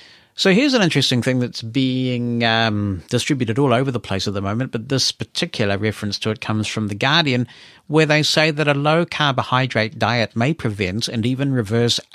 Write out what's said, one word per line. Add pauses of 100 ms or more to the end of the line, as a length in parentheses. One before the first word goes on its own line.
(400)
So
here's
an
interesting
thing
that's
being,
um,
distributed
all
over
the
place
at
the
moment,
but
this
particular
reference
to
it
comes
from
The
Guardian, (400)
where
they
say
that
a
low-carbohydrate
diet
may
prevent
and
even
reverse (160)